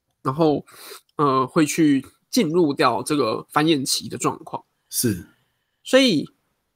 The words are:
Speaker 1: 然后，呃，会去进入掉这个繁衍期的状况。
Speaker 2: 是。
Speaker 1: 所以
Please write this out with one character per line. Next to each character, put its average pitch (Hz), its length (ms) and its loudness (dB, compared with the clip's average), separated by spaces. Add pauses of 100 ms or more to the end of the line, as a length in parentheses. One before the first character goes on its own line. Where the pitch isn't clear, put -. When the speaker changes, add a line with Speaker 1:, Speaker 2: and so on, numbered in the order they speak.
(220)
Speaker 1:
然 135 120 -4
后， 151 300 0 (520)
呃， 131 300 2
会 160 200 0
去 147 400 2 (240)
进 220 180 2
入 160 240 2
掉 117 300 0
这 151 120 -4
个 117 360 -2
繁 151 160 2
衍 147 180 0
期 - 240 -6
的 120 80 -10
状 127 220 -4
况。 - 260 -14 (240)
Speaker 2:
是。 98 380 -4 (580)
Speaker 1:
所 262 160 4
以 214 300 2 (460)